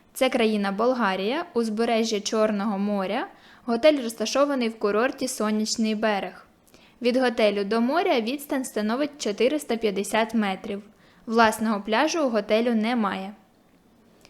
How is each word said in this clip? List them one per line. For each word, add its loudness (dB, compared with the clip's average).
Це 0
країна 0
Болгарія, 0
узбережжя 0
Чорного 0
моря. -2
Готель 4
розташований 0
в -8
курорті 0
Сонячний -2
берег. -2
Від 2
готелю 2
до 0
моря 2
відстань -4
становить -2
чотириста 0
п'ятдесят -2
метрів. -4
Власного 2
пляжу 0
у 0
готелю 2
немає. -2